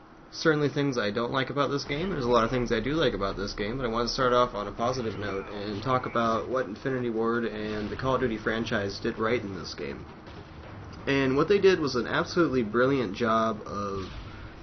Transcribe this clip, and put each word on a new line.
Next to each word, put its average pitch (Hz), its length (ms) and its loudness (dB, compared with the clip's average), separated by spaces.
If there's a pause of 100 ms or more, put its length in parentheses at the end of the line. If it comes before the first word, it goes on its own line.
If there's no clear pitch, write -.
(320)
certainly 151 360 2
things 139 300 0
I 104 140 0
don't 117 180 -2
like 131 200 0
about 143 200 0
this 139 140 -2
game. 156 260 -4
There's 147 140 -2
a 120 40 2
lot 117 140 8
of 117 80 2
things 123 220 0
I 110 80 2
do 131 140 -2
like 135 200 2
about 98 220 -2
this 101 160 -4
game, 107 240 -4
but 131 100 -4
I - 20 0
wanna 117 200 0
start 123 240 2
off 123 240 4
on 104 100 -4
a 101 60 -8
positive 117 440 -2
note 98 340 -4
and 101 300 -6
talk 127 260 0
about 113 420 0
what 131 180 0
Infinity 123 440 -4
Ward 113 340 0
and 107 440 -4
the 101 60 -4
Call 131 220 0
of 123 60 2
Duty 113 140 0
franchise 110 600 -2
did 117 180 -2
right 113 240 2
in 98 140 -8
this 76 200 -8
game. 71 300 -8 (1000)
And 135 300 4
what 160 100 4
they 202 140 6
did 180 180 8
was 135 160 0
an 113 140 0
absolutely 139 560 2
brilliant 117 500 2
job 113 500 2
of 98 460 -6 (520)